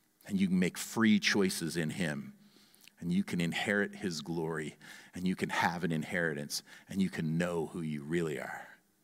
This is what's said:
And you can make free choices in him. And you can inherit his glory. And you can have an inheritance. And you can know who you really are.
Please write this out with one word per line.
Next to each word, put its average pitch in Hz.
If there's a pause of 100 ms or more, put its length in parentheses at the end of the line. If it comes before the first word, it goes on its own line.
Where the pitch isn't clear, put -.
(280)
And 98
you 95
can 92
make 87
free 110
choices 92
in 80
him. 76 (640)
And 87
you 95
can 87
inherit 98
his 82
glory. 80 (360)
And 90
you 92
can -
have 87
an 87
inheritance. 78 (260)
And 95
you 90
can 80
know 85
who 90
you 76
really 78
are. - (360)